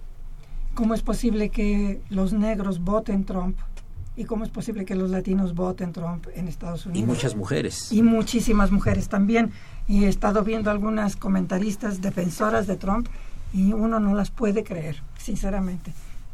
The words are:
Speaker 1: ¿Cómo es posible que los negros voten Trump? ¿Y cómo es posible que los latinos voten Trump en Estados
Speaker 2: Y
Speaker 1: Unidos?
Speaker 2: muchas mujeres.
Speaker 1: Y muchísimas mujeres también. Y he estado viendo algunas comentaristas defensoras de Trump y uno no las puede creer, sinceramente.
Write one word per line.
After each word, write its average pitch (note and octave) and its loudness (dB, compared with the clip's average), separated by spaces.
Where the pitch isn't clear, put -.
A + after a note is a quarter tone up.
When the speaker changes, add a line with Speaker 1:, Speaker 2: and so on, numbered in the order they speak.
Speaker 1:
¿Cómo A3+ 2
es G#3 0
posible G#3+ 0
que G3+ 0
los F#3+ 0
negros G3+ 0
voten G3+ 0
Trump? F#3 -2
¿Y A3 -6
cómo A3+ -4
es - -6
posible G3+ -6
que G3 -4
los F#3 0
latinos F#3 0
voten F#3 -4
Trump E3 -6
en F3+ -4
Estados E3+ -8
Speaker 2:
Y - -8
Speaker 1:
Unidos? A#2 0
Speaker 2:
muchas B2 0
mujeres. G#2+ -2
Speaker 1:
Y G#3+ 6
muchísimas A3 4
mujeres G3 2
también. G#3 4
Y G3+ 6
he G3 8
estado G#3 4
viendo A3 0
algunas G#3 0
comentaristas G3 0
defensoras G3 0
de F#3 0
Trump G#3+ 0
y F#3+ 4
uno A3 2
no G3+ 4
las G3 0
puede G#3+ 0
creer, - -6
sinceramente. F#3+ -2